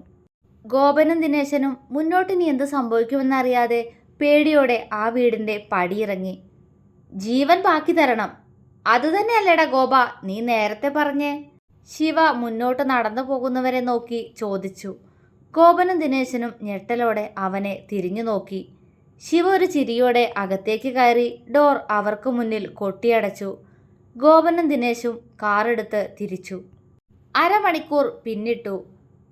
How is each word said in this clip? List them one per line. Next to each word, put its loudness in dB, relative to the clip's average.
ഗോപനും 2
ദിനേശനും 0
മുന്നോട്ട് 0
ഇനി 0
എന്ത് -2
സംഭവിക്കുമെന്നറിയാതെ 0
പേടിയോടെ 4
ആ -4
വീടിൻ്റെ 0
പടിയിറങ്ങി. -4
"ജീവൻ 2
ബാക്കി 2
തരണം, 2
അത് 2
തന്നെയല്ലേടാ 2
ഗോപ 2
നീ -8
നേരത്തെ -2
പറഞ്ഞേ?" -2
ശിവ -2
മുന്നോട്ട് -2
നടന്നു 0
പോകുന്നവരെ -2
നോക്കി -4
ചോദിച്ചു. -8
ഗോപനും 6
ദിനേശനും -2
ഞെട്ടലോടെ -4
അവനെ -4
തിരിഞ്ഞു -4
നോക്കി. -4
ശിവ 2
ഒരു 2
ചിരിയോടെ 2
അകത്തേക്ക് -4
കയറി 4
ഡോർ 6
അവർക്ക് -2
മുന്നിൽ -4
കൊട്ടിയടച്ചു. -2
ഗോപനും 6
ദിനേശും -2
കാറെടുത്ത് -2
തിരിച്ചു. -10
അരമണിക്കൂർ 0
പിന്നിട്ടു. -6